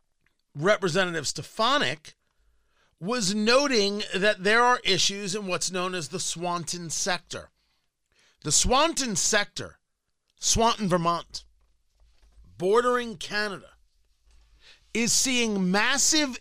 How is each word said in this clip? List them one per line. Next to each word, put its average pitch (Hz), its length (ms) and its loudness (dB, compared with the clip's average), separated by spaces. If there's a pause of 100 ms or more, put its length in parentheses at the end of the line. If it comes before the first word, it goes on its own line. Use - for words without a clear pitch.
(540)
Representative 175 760 0
Stefanik 220 840 -2 (840)
was 202 320 -2
noting 214 680 2 (100)
that 196 300 0
there 214 200 4
are 247 200 4
issues 190 540 0
in 208 100 -8
what's 175 240 -4
known 185 240 -4
as 170 140 -6
the 185 100 -10
Swanton 175 720 -6
sector. - 600 -6 (920)
The 151 80 -6
Swanton 262 640 2
sector, 202 640 -2 (600)
Swanton, 220 480 2
Vermont, 170 560 -2 (1120)
bordering 233 600 0
Canada, 196 540 -6 (1200)
is 226 200 0
seeing 220 580 0
massive 254 720 2